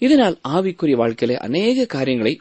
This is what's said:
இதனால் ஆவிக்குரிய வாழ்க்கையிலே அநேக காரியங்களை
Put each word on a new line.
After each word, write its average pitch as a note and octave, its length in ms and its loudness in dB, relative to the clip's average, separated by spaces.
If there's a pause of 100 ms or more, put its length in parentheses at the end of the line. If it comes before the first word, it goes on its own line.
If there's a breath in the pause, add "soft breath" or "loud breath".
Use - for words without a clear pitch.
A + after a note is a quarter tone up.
இதனால் B3 460 2
ஆவிக்குரிய E3+ 480 0
வாழ்க்கையிலே A#2 440 0
அநேக A3 460 0
காரியங்களை C3 560 -2